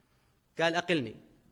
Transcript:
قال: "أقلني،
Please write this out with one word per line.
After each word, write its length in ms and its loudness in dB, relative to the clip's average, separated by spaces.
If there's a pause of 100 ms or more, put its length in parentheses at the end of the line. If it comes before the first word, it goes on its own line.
(600)
قال: 160 2
"أقلني، 400 0 (360)